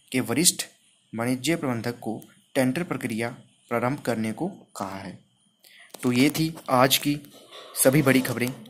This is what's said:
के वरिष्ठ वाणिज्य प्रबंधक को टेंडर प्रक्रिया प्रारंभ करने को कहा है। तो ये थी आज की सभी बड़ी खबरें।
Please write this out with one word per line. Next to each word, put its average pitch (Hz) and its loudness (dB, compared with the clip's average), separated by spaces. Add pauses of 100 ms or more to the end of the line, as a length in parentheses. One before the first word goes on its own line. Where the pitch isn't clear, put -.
(120)
के 127 0
वरिष्ठ 120 0 (480)
वाणिज्य 127 -2
प्रबंधक 120 -4
को 113 -8 (340)
टेंडर 131 2
प्रक्रिया 117 -4 (420)
प्रारंभ 123 -2
करने 110 -2
को 151 -6 (280)
कहा 98 -8
है। 95 -14 (760)
तो 123 -2
ये 123 4
थी 160 -2 (160)
आज 131 6
की 147 -2 (560)
सभी 135 6
बड़ी 131 6
खबरें। 123 -2 (160)